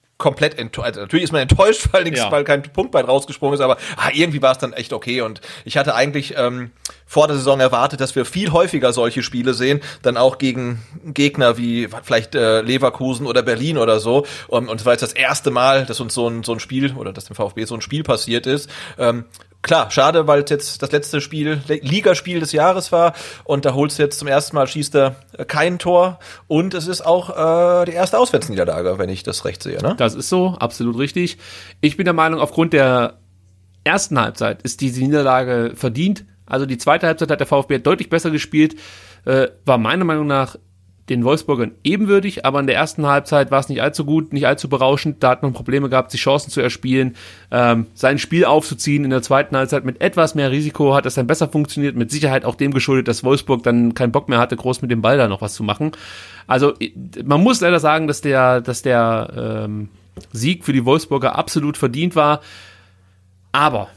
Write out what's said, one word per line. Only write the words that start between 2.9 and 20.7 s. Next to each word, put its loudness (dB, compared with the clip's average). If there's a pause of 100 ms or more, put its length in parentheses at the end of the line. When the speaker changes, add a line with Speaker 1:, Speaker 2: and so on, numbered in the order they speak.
Speaker 1:
bei 4
rausgesprungen 0
ist, 0
aber, 2 (220)
ah, -2
irgendwie 0
war 4
es -6
dann -6
echt -10
okay -6
und -8 (240)
ich -4
hatte 0
eigentlich, -2
ähm, -2 (340)
vor 2
der 0
Saison 2
erwartet, 2
dass -4
wir 2
viel -4
häufiger 2
solche 0
Spiele -2
sehen, 0 (220)
dann 2
auch 4
gegen -4 (220)
Gegner 2
wie -4 (140)
vielleicht, -2
äh, 2
Leverkusen -2
oder 2
Berlin -2
oder 4
so 0 (220)
und, 0
und -4
es -4
war 6
jetzt -2
das -4
erste 0
Mal, 4
dass -8
uns -8
so -2
ein, -8
so -4
ein -8
Spiel -4
oder -10
dass -16
dem -20
V -4
F -8
B -6
so -10
ein -8
Spiel -6
passiert -2
ist, -2 (280)
ähm, 0 (400)
klar, 2
schade, 2
weil 4
es -8
jetzt -6